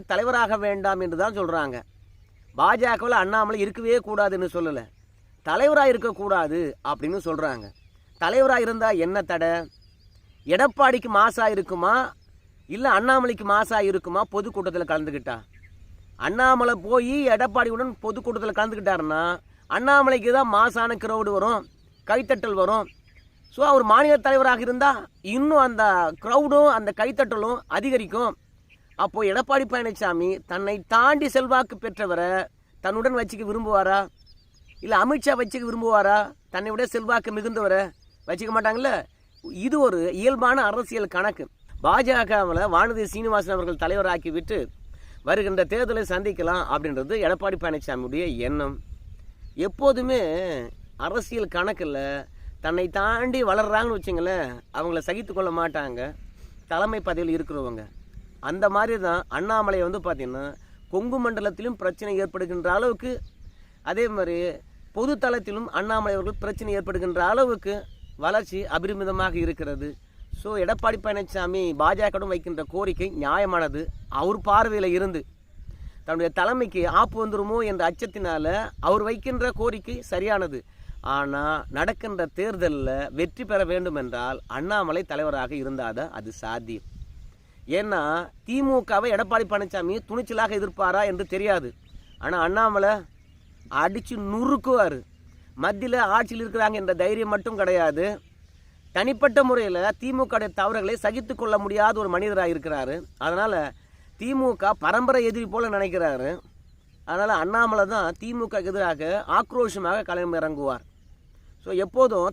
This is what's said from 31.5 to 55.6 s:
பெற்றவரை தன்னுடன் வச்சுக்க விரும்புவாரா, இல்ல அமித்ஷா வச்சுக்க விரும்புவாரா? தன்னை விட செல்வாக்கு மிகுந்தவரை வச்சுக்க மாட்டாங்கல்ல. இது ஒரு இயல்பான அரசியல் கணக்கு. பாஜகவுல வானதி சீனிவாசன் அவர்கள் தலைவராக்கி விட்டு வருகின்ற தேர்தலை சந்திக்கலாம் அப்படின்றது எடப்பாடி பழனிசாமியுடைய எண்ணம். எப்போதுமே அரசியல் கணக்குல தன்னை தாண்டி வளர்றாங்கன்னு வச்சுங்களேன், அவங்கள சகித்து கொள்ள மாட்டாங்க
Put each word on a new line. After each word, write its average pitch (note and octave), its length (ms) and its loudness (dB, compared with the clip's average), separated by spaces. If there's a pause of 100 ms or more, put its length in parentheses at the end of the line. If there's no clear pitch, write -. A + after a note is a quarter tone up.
பெற்றவரை F3+ 520 -2 (540)
தன்னுடன் A3+ 360 0
வச்சுக்க A3 240 -6
விரும்புவாரா, G3+ 560 2 (800)
இல்ல G#3+ 180 -2
அமித்ஷா C4 380 4
வச்சுக்க A#3+ 300 -4
விரும்புவாரா? A3 520 4 (320)
தன்னை G#3 220 -6
விட A#3 140 0
செல்வாக்கு A3+ 460 -2
மிகுந்தவரை G#3 500 0 (460)
வச்சுக்க G3 260 -6
மாட்டாங்கல்ல. A3+ 380 2 (760)
இது C4 140 0
ஒரு G#3 200 4 (140)
இயல்பான B3 500 2
அரசியல் G#3+ 520 -2
கணக்கு. F#3 300 -2 (380)
பாஜகவுல G#3 840 4
வானதி G#3+ 360 4
சீனிவாசன் G3+ 520 0
அவர்கள் F3 260 -4
தலைவராக்கி F3 480 0
விட்டு E3+ 280 -4 (640)
வருகின்ற F#3+ 400 2
தேர்தலை A3 420 -2
சந்திக்கலாம் F3+ 640 -2
அப்படின்றது D3 500 -4
எடப்பாடி F#3 380 0
பழனிசாமியுடைய D3 680 -4 (140)
எண்ணம். C#3 360 -4 (800)
எப்போதுமே B3 640 2 (760)
அரசியல் G3 580 -4
கணக்குல F3+ 420 -4 (640)
தன்னை E3+ 280 0
தாண்டி A#3 540 0
வளர்றாங்கன்னு G#3+ 540 2
வச்சுங்களேன், F3 520 -2 (240)
அவங்கள E3 260 -4
சகித்து G3+ 340 -8
கொள்ள F#3 180 -2
மாட்டாங்க D#3 480 -4 (680)